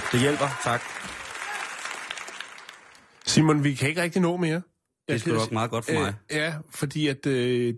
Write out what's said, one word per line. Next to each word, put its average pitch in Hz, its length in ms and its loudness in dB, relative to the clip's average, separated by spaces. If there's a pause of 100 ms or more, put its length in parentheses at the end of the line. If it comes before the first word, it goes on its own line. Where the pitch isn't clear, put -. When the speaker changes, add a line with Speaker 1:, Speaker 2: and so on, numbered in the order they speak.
(120)
Speaker 1:
Det 123 80 4
hjælper. 143 280 2 (160)
Tak. 120 180 0 (2500)
Speaker 2:
Simon, 156 380 6
vi 143 100 4
kan 131 160 0
ikke 165 120 -2
rigtig 175 200 2
nå 175 160 4
mere. 165 180 2
Speaker 1:
Det 180 60 -2 (460)
er 151 60 0
Speaker 2:
Jeg 120 60 0
Speaker 1:
sgu 113 100 -2
Speaker 2:
kan 151 100 2
Speaker 1:
nok 110 120 0
meget 113 200 0
godt 113 140 -2
for - 80 -2
mig. 135 200 2 (180)
Speaker 2:
Øh, 151 60 0
ja, 156 160 -2 (160)
fordi 151 380 -2
at, 139 180 -2
øh, 123 520 2